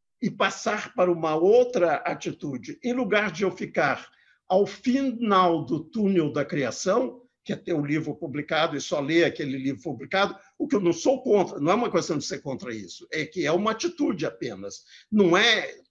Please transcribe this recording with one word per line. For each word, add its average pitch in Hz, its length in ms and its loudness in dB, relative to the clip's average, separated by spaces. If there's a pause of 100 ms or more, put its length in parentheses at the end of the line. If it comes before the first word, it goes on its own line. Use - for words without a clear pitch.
(200)
e 214 100 0
passar - 640 -2
para 180 160 4
uma 165 260 0
outra 185 600 4
atitude. 147 840 -8
Em 226 100 -2
lugar 214 380 0
de 160 120 -6
eu 190 80 2
ficar 151 580 -2 (400)
ao 196 180 4
final 214 960 2
do 147 160 -2
túnel 190 520 0
da 143 120 -2
criação, 185 760 -2 (220)
que - 80 -6
é - 40 -4
ter - 180 -4
o 147 100 0
livro 147 300 -2
publicado 151 600 -2
e 139 60 -6
só 151 200 -4
ler 160 240 4
aquele 143 340 -2
livro 135 240 -6
publicado, 190 520 -2 (240)
o - 80 -2
que - 80 0
eu 208 60 2
não 170 140 2
sou 262 280 0
contra, 202 380 2
não 151 120 2
é - 20 6
uma 233 180 0
questão 165 240 0
de 123 80 -4
ser - 160 -8
contra 123 340 -10
isso, - 380 -14
é 156 140 -6
que 170 180 -6
é 143 80 0
uma 208 200 0
atitude 226 520 -4
apenas, 101 600 -10 (280)
não 190 240 6
é 214 400 2 (140)